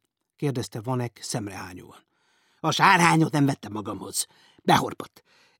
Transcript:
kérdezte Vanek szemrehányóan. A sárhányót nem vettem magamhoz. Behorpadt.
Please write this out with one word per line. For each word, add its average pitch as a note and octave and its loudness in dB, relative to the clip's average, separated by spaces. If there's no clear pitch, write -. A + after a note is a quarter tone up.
kérdezte B2+ -6
Vanek B2 -4
szemrehányóan. F2+ -10
A D#3+ -2
sárhányót E3 4
nem C#3+ 4
vettem A#2 -4
magamhoz. G2 -8
Behorpadt. - -2